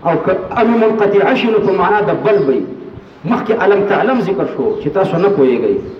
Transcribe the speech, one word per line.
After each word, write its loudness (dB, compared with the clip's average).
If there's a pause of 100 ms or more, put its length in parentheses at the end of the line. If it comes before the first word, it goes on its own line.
او 0 (100)
که 0 (300)
ام 4 (140)
منقطعه 2
شي، 0
نو 2
په 0
معنا 0
د -2 (140)
بل 4 (100)
وي. 0 (640)
مخکې -2 (100)
الم 4
تعلم 0
ذکر -2 (120)
شو -2 (160)
چې -4
تاسو 0
نه 2
پوهیږئ 2 (240)